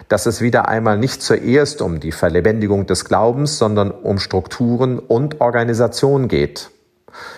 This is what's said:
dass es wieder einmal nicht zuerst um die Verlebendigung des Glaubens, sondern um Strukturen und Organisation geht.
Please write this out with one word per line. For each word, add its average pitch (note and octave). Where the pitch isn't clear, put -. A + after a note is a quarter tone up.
dass -
es A2+
wieder A#2+
einmal A2
nicht B2+
zuerst C#3+
um E2
die D#2+
Verlebendigung G2
des -
Glaubens, A#2+
sondern G#2
um G2+
Strukturen A#2+
und C#3
Organisation A#2+
geht. -